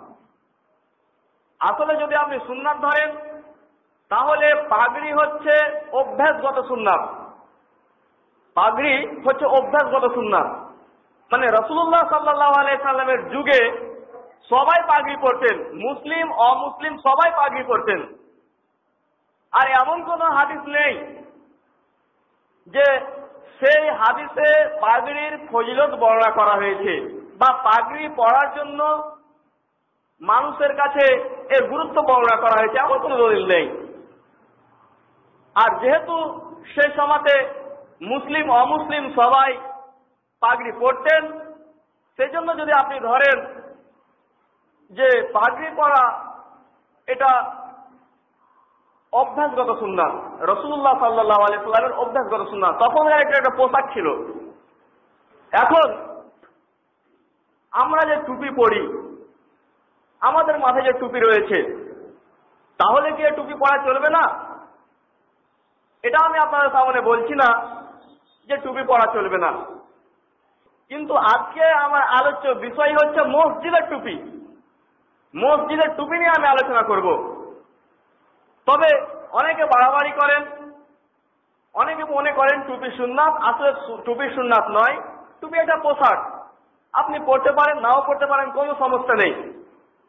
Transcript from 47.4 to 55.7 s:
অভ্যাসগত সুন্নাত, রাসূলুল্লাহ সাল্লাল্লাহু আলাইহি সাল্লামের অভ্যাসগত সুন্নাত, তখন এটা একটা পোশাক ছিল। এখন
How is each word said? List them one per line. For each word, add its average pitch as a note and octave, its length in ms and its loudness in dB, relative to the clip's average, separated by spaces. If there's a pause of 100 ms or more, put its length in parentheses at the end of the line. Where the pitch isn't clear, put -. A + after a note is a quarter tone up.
অভ্যাসগত B3+ 640 -2
সুন্নাত, F#3 360 -2 (260)
রাসূলুল্লাহ C4+ 580 0
সাল্লাল্লাহু A3 440 2
আলাইহি G3+ 220 0
সাল্লামের G#3+ 340 0
অভ্যাসগত A3+ 500 -4
সুন্নাত, F#3+ 300 -2
তখন C4+ 280 2
এটা D4+ 100 4
একটা C#4 400 2
পোশাক C4 360 0
ছিল। F#3 140 -4 (1500)
এখন C4+ 540 2 (1600)